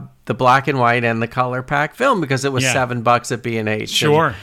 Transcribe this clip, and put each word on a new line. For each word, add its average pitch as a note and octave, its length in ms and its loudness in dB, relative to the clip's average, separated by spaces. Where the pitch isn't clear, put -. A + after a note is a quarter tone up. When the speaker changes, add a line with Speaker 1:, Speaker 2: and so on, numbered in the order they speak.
Speaker 1:
the A#2 80 -2
black C3 340 4
and C#3 100 0
white A#2+ 260 2
and A2+ 180 0
the A#2 60 0
color B2+ 340 -4
pack D3 320 -2
film A#3+ 260 0
because C3+ 240 -2
it C#3 80 0
was B2+ 120 -2
Speaker 2:
Yeah. B2+ 100 2
Speaker 1:
seven B2 280 -2
bucks A#2+ 300 2
at A2+ 100 -4
B A#2 140 -4
and A2 120 -2
H. G#2+ 140 -2
And G#2+ 80 -10
Speaker 2:
Sure. D3+ 520 2